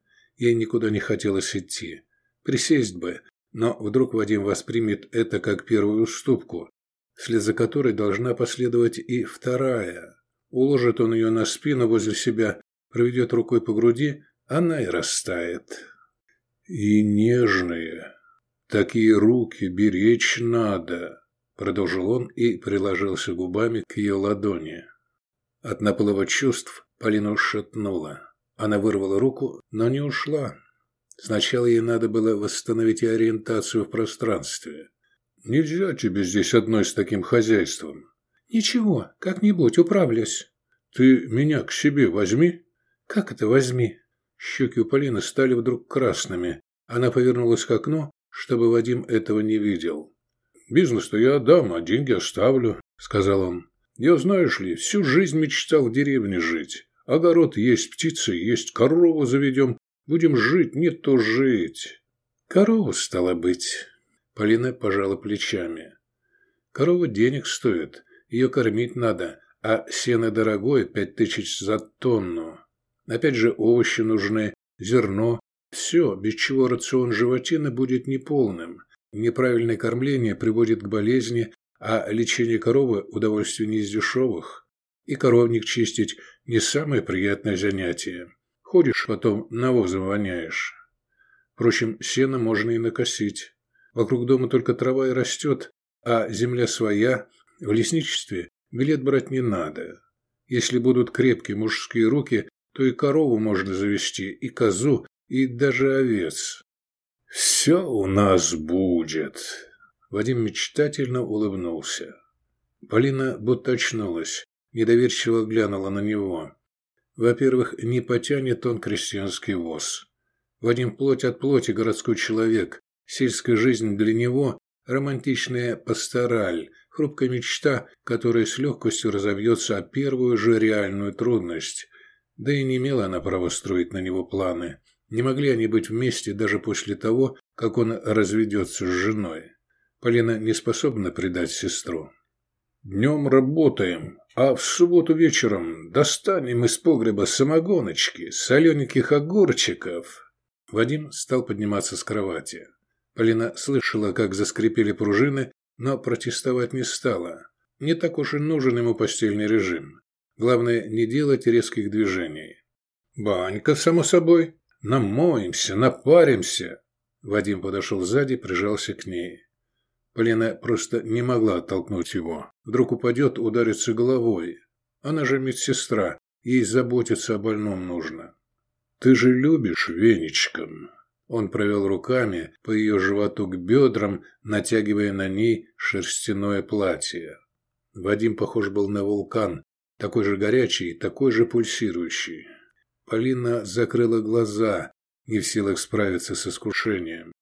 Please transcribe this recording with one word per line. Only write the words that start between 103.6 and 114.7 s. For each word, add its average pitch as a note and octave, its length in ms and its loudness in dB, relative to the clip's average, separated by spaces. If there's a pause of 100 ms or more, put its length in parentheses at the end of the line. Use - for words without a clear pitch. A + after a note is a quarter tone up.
завести, G2 560 -2
и C3 200 -10
козу, A#2 580 0 (200)
и C3 200 0
даже C3+ 480 0
овец». A2 640 -2 (640)
«Все - 580 2
у G#2+ 220 -2
нас F#2+ 480 4
будет». D#2+ 800 -2 (720)
Вадим A#2 340 -2
мечтательно B2+ 800 -2
улыбнулся. F#2+ 920 -6 (760)
Полина C3 480 0
будто B2 360 0
очнулась, F#2+ 720 -4 (260)